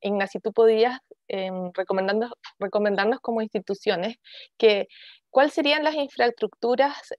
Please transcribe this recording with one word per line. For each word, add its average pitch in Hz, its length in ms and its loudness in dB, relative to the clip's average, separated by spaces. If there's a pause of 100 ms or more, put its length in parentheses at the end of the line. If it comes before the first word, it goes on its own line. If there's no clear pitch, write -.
Ignacio, 196 400 -4
¿tú 220 100 -6
podrías, 226 480 4 (280)
em, 185 460 -6
recomendarnos, 196 600 -2 (260)
recomendarnos 208 600 0
como 226 200 -4
instituciones 202 760 -4 (400)
que, 208 300 4 (420)
cuál 277 200 4
serían 302 340 0
las 311 120 0
infraestructuras, 247 1200 -2